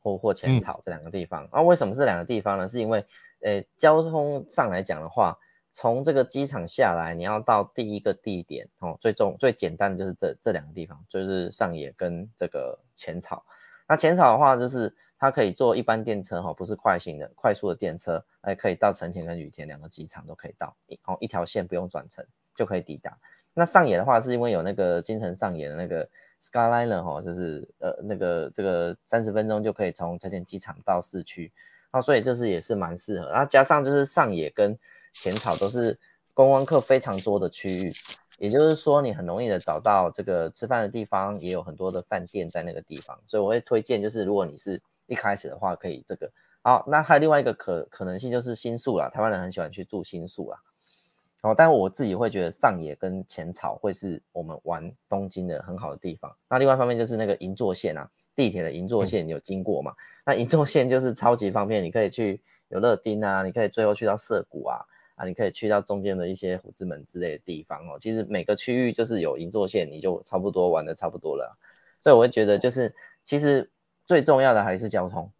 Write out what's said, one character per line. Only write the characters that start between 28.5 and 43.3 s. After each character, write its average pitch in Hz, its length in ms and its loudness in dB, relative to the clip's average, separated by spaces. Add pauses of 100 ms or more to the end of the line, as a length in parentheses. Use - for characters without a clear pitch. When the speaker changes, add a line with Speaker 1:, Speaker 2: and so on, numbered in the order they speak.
Speaker 1:
这 107 80 -6
个 87 340 0 (100)
三 117 180 0
十 107 80 -4
分 107 160 0
钟 107 160 -2
就 107 80 0
可 101 140 -2
以 87 60 -2
从 87 260 -6
成 90 120 -10
田 90 140 -8
机 95 140 -12
场 - 260 -14
到 90 160 0
市 90 220 -10
区， - 280 -14 (400)
那 127 120 0
所 143 120 4
以 117 60 6
就 123 140 0
是 117 160 -2
也 87 100 0
是 110 140 -4
蛮 87 240 -4
适 98 220 -8
合。 76 120 -10
那 131 140 2
加 139 180 8
上 147 200 4
就 135 60 0
是 143 140 4
上 139 300 0
野 78 160 -2
跟 107 280 0 (360)
浅 95 200 -4
草 98 220 -2
都 98 120 0
是 117 300 -2 (360)
观 135 140 8
光 135 180 4
客 151 140 4
非 131 200 4
常 107 220 -6
多 101 180 0
的 92 80 -2
区 - 220 -8
域， 90 220 -4 (460)
也 101 120 -4
就 131 100 4
是 156 160 4
说 147 260 2
你 123 100 -2
很 87 140 -8
容 90 160 -4
易 120 60 -2
的 98 100 0
找 78 220 -4
到 98 320 2
这 - 100 -10
个 87 280 -2
吃 - 180 -10
饭 120 140 0
的 104 60 -2
地 113 160 -6
方， 98 360 -4
也 87 100 -8
有 90 140 -6
很 82 100 -14
多 92 160 -4
的 90 120 -6
饭 92 240 -6
店 87 220 -6
在 85 140 -8
那 85 100 -8
个 82 80 -10
地 - 180 -18
方， 67 280 -18
所 107 140 -2